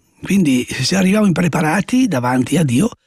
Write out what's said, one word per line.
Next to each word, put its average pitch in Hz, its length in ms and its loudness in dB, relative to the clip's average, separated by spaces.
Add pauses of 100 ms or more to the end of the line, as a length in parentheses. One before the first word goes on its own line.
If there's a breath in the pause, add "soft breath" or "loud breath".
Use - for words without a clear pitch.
(220)
Quindi, 147 440 0
se 131 300 -4
arriviamo 190 300 2
impreparati 180 840 0
davanti 127 500 -2
a 175 60 2
Dio, 151 260 0 (180)